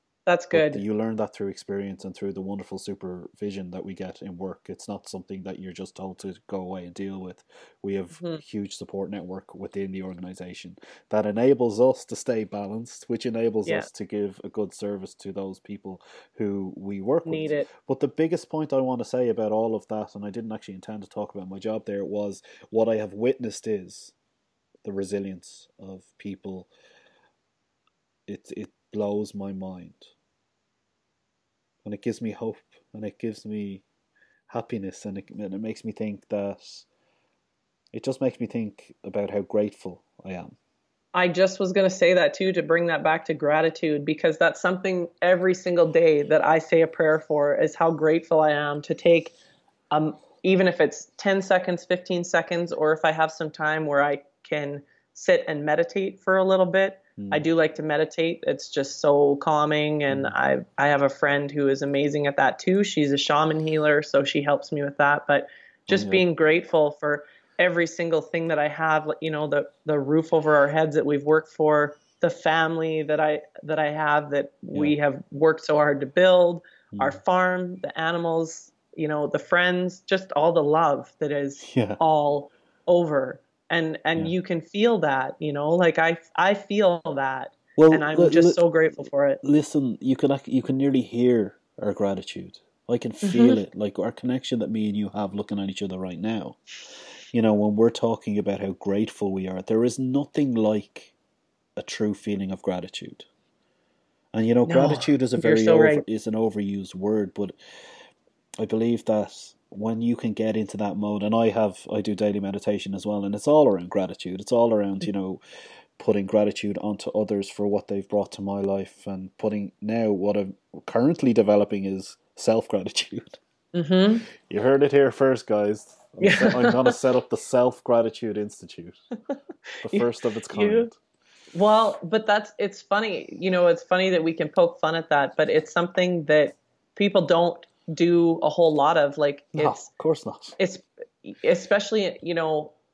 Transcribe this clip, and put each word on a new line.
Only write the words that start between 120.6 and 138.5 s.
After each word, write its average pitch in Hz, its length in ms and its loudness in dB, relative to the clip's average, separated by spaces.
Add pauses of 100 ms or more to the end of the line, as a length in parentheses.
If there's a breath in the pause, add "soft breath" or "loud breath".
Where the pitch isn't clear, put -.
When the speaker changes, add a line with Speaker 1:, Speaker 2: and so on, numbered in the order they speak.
Speaker 2:
currently 131 460 2
developing 104 520 4
is 95 320 -6 (200)
self-gratitude. - 1040 -4 (360)
Speaker 1:
Mm-hmm. 185 500 2 (240 loud breath)
Speaker 2:
You 101 140 -4
heard 139 200 6
it 139 100 4
here 139 180 6
first, 131 360 2
guys. 107 500 -2 (200)
I'm 180 80 -4
Speaker 1:
Yeah. 196 140 6
Speaker 2:
se-, - 180 4
I'm 240 160 4
gonna 131 200 4
set 127 240 2
up 123 120 0
the 113 80 -2
Self-Gratitude 117 1040 0
Institute, - 640 -12
Speaker 1:
<laughs> - 60 -16 (180)
Speaker 2:
the 277 100 -6 (540 loud breath)
Speaker 1:
You, 208 80 2
Speaker 2:
first 240 240 -2
of 110 120 -2
its - 200 -10
Speaker 1:
you, 208 120 2
Speaker 2:
kind. 233 240 2 (640 soft breath)
Speaker 1:
well, 214 480 4
but 214 240 -2
that's, 214 320 0
it's 202 220 -4
funny, 196 480 -4 (100)
you 185 120 -2
know, 180 160 4
it's 170 160 4
funny 185 280 2
that 170 140 2
we 165 80 0
can 160 160 -4
poke 170 320 2
fun 160 140 0
at 160 160 -4
that, 143 260 2
but 156 140 2
it's 156 220 0
something 175 540 0
that 151 300 4 (380)
people 202 320 2
don't 170 400 2 (260)
do 170 500 4
a 151 60 2
whole 156 260 4